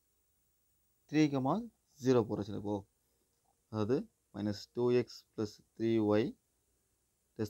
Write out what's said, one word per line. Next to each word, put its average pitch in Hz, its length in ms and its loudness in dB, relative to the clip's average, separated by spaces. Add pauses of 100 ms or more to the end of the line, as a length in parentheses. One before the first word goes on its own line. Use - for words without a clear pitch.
(1080)
three 151 120 2 (120)
comma 135 200 0 (500)
zero 123 160 6 (100)
போடுறேன். 104 180 -4
சரி, 101 160 -8
இப்போ 104 140 -2 (920)
அதாவது 107 260 0 (380)
minus 104 240 -4 (160)
two 120 100 0 (180)
x - 40 -14 (260)
plus 110 180 -6 (240)
three 113 220 0 (140)
y 107 100 4 (1200)
less 107 100 -4